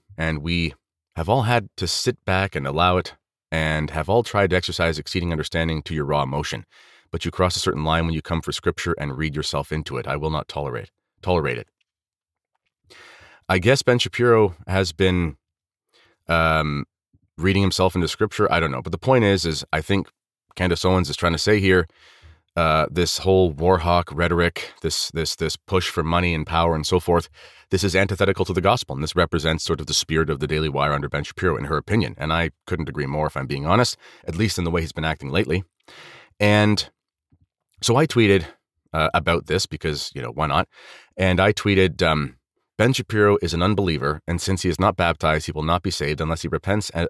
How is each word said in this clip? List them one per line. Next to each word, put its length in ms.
"And 240
we 320
have 140
all 140
had 340
to 100
sit 380
back 300
and 100
allow 320
it, 160
and 400
have 180
all 140
tried 280
to 40
exercise 420
exceeding 340
understanding 520
to 100
your 120
raw 180
emotion. 420
But 140
you 60
cross 240
a 40
certain 240
line 220
when 100
you 80
come 180
for 100
scripture 460
and 220
read 160
yourself 360
into 260
it. 100
I 80
will 160
not 160
tolerate, 420
tolerate 380
it." 80
I 100
guess 220
Ben 180
Shapiro 560
has 260
been, 440
um, 580
reading 240
himself 340
into 120
scripture. 440
I 80
don't 120
know. 100
But 120
the 40
point 280
is, 200
is 280
I 80
think 280
Candace 300
Owens 240
is 80
trying 160
to 40
say 220
here, 280
uh, 340
this 300
whole 320
war 280
hawk 340
rhetoric, 580
this, 300
this, 240
this 220
push 320
for 140
money 320
and 100
power 300
and 100
so 140
forth, 280
this 120
is 120
antithetical 500
to 80
the 80
gospel. 340
And 80
this 120
represents 480
sort 180
of 60
the 60
spirit 360
of 100
the 80
Daily 220
Wire 240
under 160
Ben 140
Shapiro, 340
in 80
her 120
opinion. 400
And 140
I 200
couldn't 220
agree 180
more, 200
if 80
I'm 120
being 180
honest, 320
at 100
least 240
in 40
the 80
way 100
he's 120
been 100
acting 260
lately. 340
And 500
so 160
I 100
tweeted, 380
uh, 220
about 320
this 180
because, 480
you 80
know, 100
why 140
not? 240
And 220
I 140
tweeted, 500
um, 340
"Ben 160
Shapiro 480
is 140
an 80
unbeliever, 640
and 120
since 220
he 80
is 100
not 160
baptized, 520
he 40
will 120
not 180
be 80
saved 320
unless 220
he 40
repents 460
a-, 160